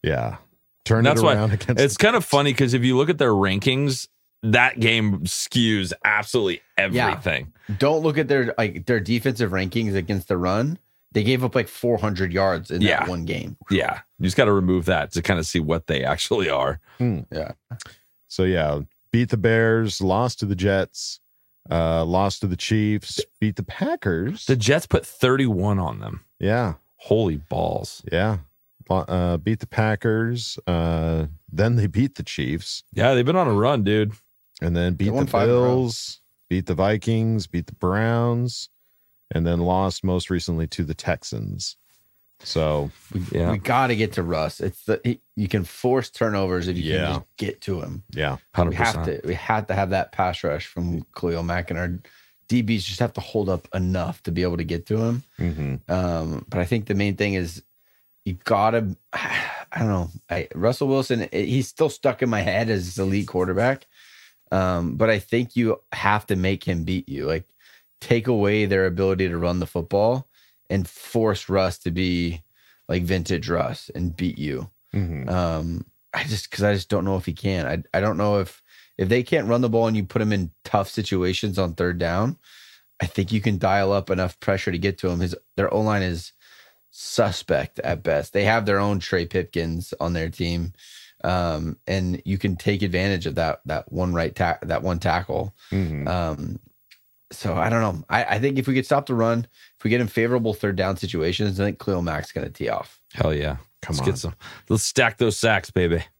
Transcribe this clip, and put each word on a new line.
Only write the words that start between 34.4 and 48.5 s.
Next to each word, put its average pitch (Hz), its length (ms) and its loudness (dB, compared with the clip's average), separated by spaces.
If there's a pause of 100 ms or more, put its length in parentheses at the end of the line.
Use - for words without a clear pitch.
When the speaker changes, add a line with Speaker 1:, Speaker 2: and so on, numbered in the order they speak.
Speaker 1:
And 85 160 0
then 87 160 2
beat 95 120 0
Speaker 3:
They 107 60 2
won 135 140 2
Speaker 1:
the 123 60 -4
Speaker 3:
five 117 180 4
in 120 60 6
a - 20 6
row. 123 60 4 (140)
Speaker 1:
Bills, - 440 -4 (260)
beat 90 200 -2
the 90 80 0
Vikings, 110 720 2
beat 87 180 -4
the - 80 -18
Browns, 117 960 0 (600)
and 82 160 0
then 85 140 2
lost 92 420 0
most 90 260 0
recently 82 380 -2
to - 160 -4
the 78 100 -4
Texans. 53 840 -6 (680)
So 76 480 0 (220)
Speaker 3:
We, 95 80 -2 (100)
Speaker 2:
Yeah. 85 200 2
Speaker 3:
we 107 60 0
gotta 123 380 2
get 107 180 0
to 92 100 -2
Russ. 80 360 -2
It's - 260 -6
the, 110 180 0
he, 120 160 -2 (160)
you 104 120 -2
can 98 160 0
force 123 480 -2
turnovers 95 560 0
if 90 100 -2
you 85 60 -4 (100)
Speaker 1:
Yeah. 78 120 0
Speaker 3:
can 76 100 0
just 71 100 -6 (120)
get - 240 -6
to 92 200 -4
him. 90 300 -10
Speaker 1:
Yeah. 73 260 -2 (160)